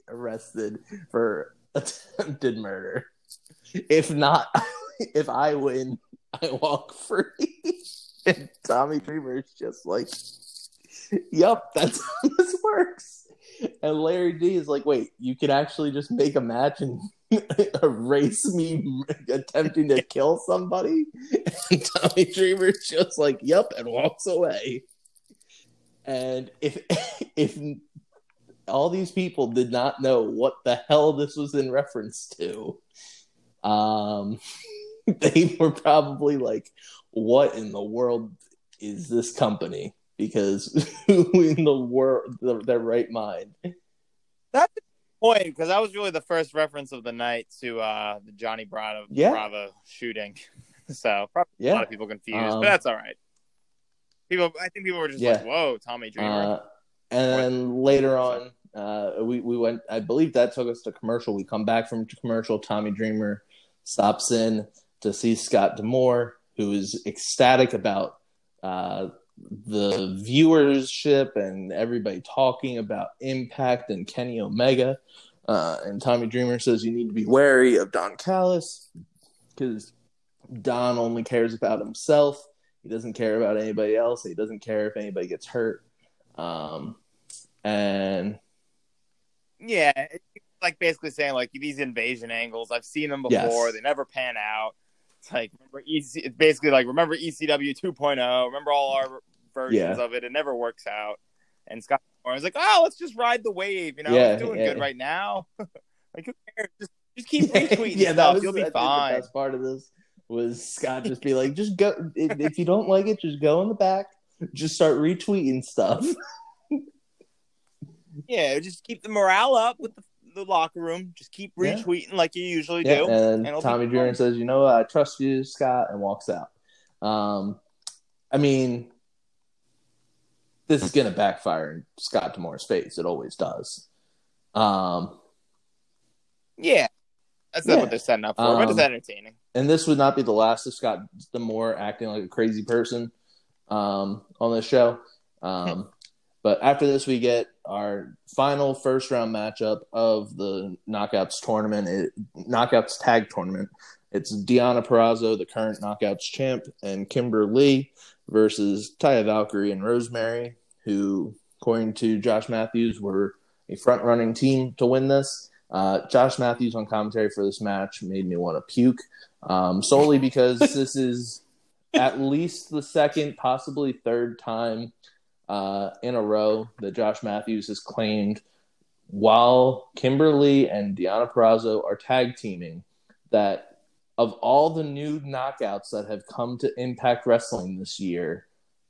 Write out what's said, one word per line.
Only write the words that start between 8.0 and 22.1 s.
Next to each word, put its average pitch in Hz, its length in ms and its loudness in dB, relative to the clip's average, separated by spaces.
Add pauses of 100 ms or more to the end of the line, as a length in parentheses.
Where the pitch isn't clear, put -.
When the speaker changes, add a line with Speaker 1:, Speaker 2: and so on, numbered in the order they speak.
Speaker 1:
And 156 240 0 (180)
Tommy 143 320 0
Dreamer 135 380 -8
is - 200 -10
just - 280 -12
like, 107 240 -4 (1200)
"Yup, 185 420 4
that's - 280 0 (120)
<laughs> - 100 -8
how 294 140 4
this 359 240 2
works." 392 680 -2 (540)
And 151 200 -2
Larry 175 320 0
D 175 220 0
is 151 120 -2
like, 143 180 -2
"Wait, 143 320 0
you 127 200 -4
could 147 120 0
actually 147 420 0
just 143 200 -6
make 143 240 2
a 135 60 4
match 123 400 -2
and 139 180 -6 (320)
<laughs> 214 100 4 (420)
erase 139 720 2
me 165 300 -2 (460)
attempting 151 600 0
to 131 120 6
kill 151 440 0
somebody?" 185 600 0 (260)
<laughs> - 140 0 (260)
And 180 140 2
Tommy - 400 2